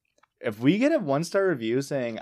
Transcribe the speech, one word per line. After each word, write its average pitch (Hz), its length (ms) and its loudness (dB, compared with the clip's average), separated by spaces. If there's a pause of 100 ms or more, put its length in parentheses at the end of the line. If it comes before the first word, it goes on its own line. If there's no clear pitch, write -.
(400)
If 107 180 -6
we 147 200 4
get 277 140 2
a 320 60 2
one-star 170 500 0
review 123 340 0
saying, 127 400 -4